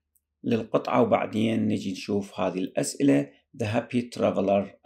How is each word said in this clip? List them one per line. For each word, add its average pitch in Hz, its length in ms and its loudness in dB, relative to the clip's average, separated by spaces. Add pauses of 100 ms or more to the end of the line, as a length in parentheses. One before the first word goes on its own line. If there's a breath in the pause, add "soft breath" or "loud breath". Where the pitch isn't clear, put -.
(440)
للقطعة 117 580 0
وبعدين 110 680 2
نجي 101 240 -4
نشوف 101 480 -4
هذه 92 180 -2
الأسئلة. 139 720 0 (320 soft breath)
The 110 40 0
Happy 120 360 -2 (140)
Traveler، 98 480 2 (220)